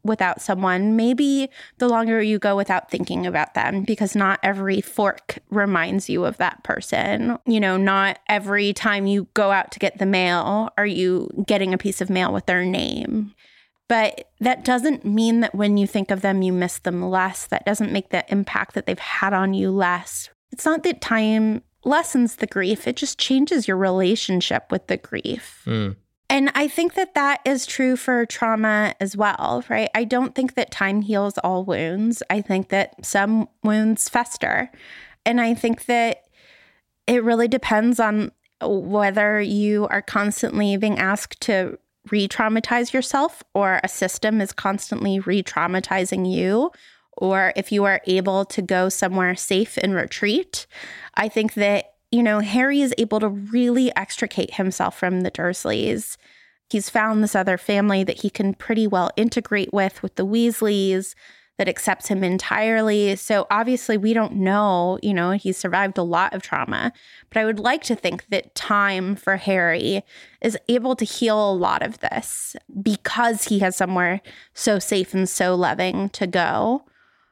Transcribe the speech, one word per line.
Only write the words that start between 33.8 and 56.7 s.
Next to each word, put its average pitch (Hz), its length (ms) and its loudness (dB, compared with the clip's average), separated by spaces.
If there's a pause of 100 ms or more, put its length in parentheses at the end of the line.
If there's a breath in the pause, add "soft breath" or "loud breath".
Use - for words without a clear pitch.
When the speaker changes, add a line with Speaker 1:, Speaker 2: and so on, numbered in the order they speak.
Speaker 1:
fester. - 600 -2 (540 loud breath)
And 240 160 2
I 233 140 2
think 226 320 -2
that 233 380 0 (840 soft breath)
it 240 160 4
really 233 260 4
depends 233 520 2
on 214 320 2 (280)
whether 202 800 2
you 208 480 2
are 202 140 -2
constantly 208 760 0
being 208 220 0
asked - 440 -2
to 190 360 0 (320)
re-traumatize 220 800 0
yourself 277 500 0 (120)
or 190 300 2
a 196 40 -4
system 214 520 -2
is 196 120 -4
constantly 196 680 -2
re-traumatizing 185 1120 0
you, 196 380 2 (460 soft breath)
or 190 400 2
if 196 140 -6
you 202 140 2
are 196 220 2
able 190 380 2
to - 180 -4
go 185 260 2
somewhere 185 460 0
safe 196 420 -2
and 190 180 0
retreat. - 720 -2 (480 loud breath)
I 214 140 -2
think 220 260 0
that, 202 400 0 (180)
you 240 100 4
know, 214 180 2
Harry 247 400 2
is 262 180 2
able 214 220 0
to 214 80 0
really 240 680 2
extricate - 580 -4
himself 190 420 0
from 185 260 0
the 185 80 0
Dursleys. - 840 -2 (540 soft breath)